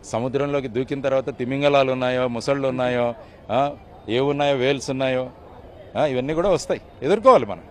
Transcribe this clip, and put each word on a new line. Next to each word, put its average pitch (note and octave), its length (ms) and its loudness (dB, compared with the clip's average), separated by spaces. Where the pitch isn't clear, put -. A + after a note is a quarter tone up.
సముద్రంలోకి C3+ 640 -2
దూకిన C3 320 -4
తర్వాత C3 380 -2
తిమింగలాలు C#3 540 2
ఉన్నాయో, B2+ 360 0
ముసళ్ళు C3+ 400 -2
ఉన్నాయో, B2 460 0
ఆ, C#3 220 0
ఏ A2+ 100 0
ఉన్నాయో, C#3+ 380 2
వేల్స్ C3+ 340 0
ఉన్నాయో, C3 400 -2
ఆ, D#3 100 2
ఇవన్నీ C3+ 280 -2
కూడా E3+ 140 0
వస్తాయి, E3 320 0
ఎదుర్కోవాలి G3+ 440 6
మనం. F2 240 -10